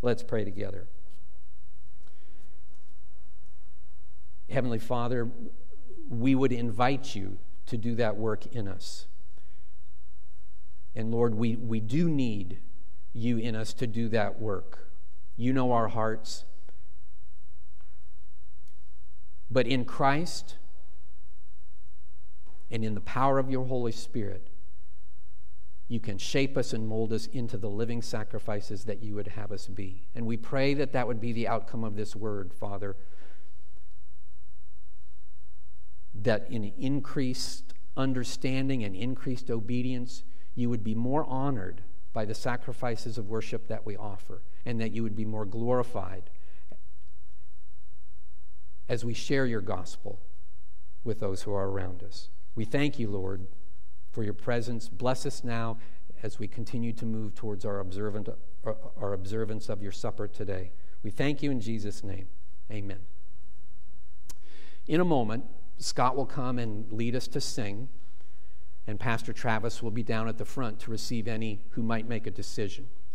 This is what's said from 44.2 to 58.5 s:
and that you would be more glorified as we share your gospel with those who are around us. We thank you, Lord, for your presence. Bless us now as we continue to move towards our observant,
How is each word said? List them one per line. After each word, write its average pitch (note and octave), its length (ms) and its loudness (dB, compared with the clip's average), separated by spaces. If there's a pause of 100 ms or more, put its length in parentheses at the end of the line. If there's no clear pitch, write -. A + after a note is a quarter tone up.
and A#2 160 0
that A2+ 120 0
you A2+ 100 0
would G#2 140 0
be G#2+ 100 0
more G#2+ 180 0
glorified A2 840 0 (2500)
as B2 160 0
we A#2 100 2
share C3+ 320 2
your A#2 160 2
gospel - 580 0 (840)
with A2+ 160 0
those G2 220 0
who G2+ 100 0
are G2 180 0
around F#2 320 0
us. - 260 0 (260)
We A2 100 0
thank C#3+ 340 0
you, A2+ 100 0
Lord, F#2+ 380 0 (640)
for A#2+ 120 0
your G#2 120 0
presence. A#2 560 0
Bless B2 340 0
us - 180 0
now A#2 360 0 (440)
as G#2+ 160 0
we A2 80 0
continue A#2 460 0
to A2 140 0
move A2 280 0
towards G#2 300 0
our G2+ 160 0
observant, G2+ 480 0 (380)